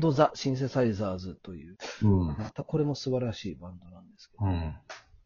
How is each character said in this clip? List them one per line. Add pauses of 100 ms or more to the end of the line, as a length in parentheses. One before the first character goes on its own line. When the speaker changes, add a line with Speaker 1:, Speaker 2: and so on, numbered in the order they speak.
(120)
Speaker 1:
ザ・
シ
ン
セ
サ
イ
ザ
ー
ズ
と
い
う、 (240)
Speaker 2:
う (260)
ん。
Speaker 1:
ま
た
こ
れ
も
素
晴
ら
し
い
バ
ン
ド
な
ん
で
す
け
ど。
Speaker 2:
う
ん。 (500)